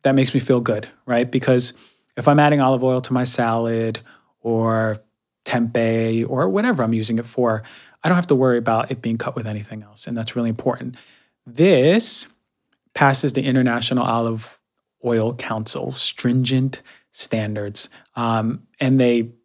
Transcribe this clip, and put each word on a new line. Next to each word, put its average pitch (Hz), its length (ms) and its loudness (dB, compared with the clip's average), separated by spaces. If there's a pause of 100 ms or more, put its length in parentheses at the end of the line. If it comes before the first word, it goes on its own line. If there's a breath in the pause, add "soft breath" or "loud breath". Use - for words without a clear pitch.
That 135 120 2
makes 131 200 2
me 135 40 2
feel 123 220 2
good, 107 260 -4 (180)
right? 123 240 0
Because 123 440 0 (440 soft breath)
if 135 120 0
I'm 147 100 6
adding 147 220 4
olive 131 240 2
oil 127 160 2
to 127 120 -6
my 127 120 0
salad 113 760 -2 (420 soft breath)
or 113 580 0 (460)
tempeh 113 840 0
or 135 200 0
whatever 202 360 0
I'm 113 100 0
using 113 240 -2
it 117 80 -6
for, 110 380 -2 (400 loud breath)
I 165 40 2
don't 180 80 4
have 175 120 -2
to 143 80 4
worry 127 200 4
about 117 360 0
it 123 100 -10
being 113 160 -2
cut - 160 -8
with 113 140 -8
anything 104 340 -10
else, 104 240 -18
and 120 100 -8
that's 113 200 -6
really 117 120 0
important. 123 460 -4 (500 soft breath)
This 160 840 2 (680)
passes 135 380 2
the 135 100 -2
International 123 600 0
Olive 117 560 -4 (440)
Oil 117 300 0
Council's - 640 -6
stringent 131 800 0 (360 soft breath)
standards. 107 720 -6 (280 soft breath)
Um, 113 500 -2 (140)
and 131 200 4
they 120 300 2 (140)